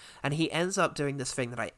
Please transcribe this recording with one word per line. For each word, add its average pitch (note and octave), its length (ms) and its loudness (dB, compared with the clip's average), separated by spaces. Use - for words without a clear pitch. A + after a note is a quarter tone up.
and C#3+ 140 2
he D#3+ 160 2
ends F#3 260 2
up E3+ 160 4
doing C#3+ 240 0
this B2+ 160 -4
thing B2 160 0
that A#2+ 100 -8
I G#2+ 180 -4